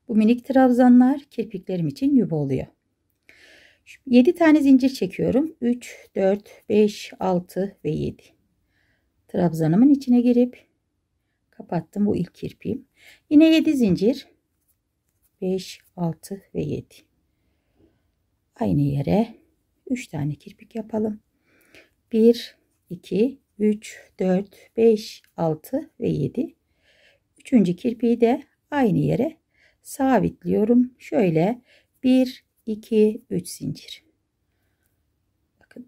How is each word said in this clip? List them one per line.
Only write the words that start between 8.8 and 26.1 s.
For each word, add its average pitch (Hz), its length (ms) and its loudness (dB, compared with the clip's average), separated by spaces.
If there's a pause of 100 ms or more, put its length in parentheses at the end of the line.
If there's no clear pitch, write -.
Trabzanımın 170 600 0
içine 262 320 2
girip 247 460 0 (840)
kapattım - 560 -6
bu 202 100 -2
ilk 180 180 -8
kirpiğim. - 520 -12 (440)
Yine 320 240 6
yedi 311 220 2
zincir. 214 520 0 (1120)
Beş, 185 400 -6 (160)
altı 175 460 -8 (120)
ve 165 80 -6
yedi. 135 320 -10 (1700)
Aynı 190 200 -2
yere 160 540 -2 (560)
üç 247 180 -8
tane 147 260 -8
kirpik - 400 -20
yapalım. 220 460 -6 (920)
Bir, 226 440 2 (340)
iki, - 480 -4 (200)
üç, 214 520 -4 (100)
dört, 185 560 -4
beş, 226 460 0 (140)
altı 165 540 -6 (100)
ve - 80 -4
yedi. 151 460 -6 (840)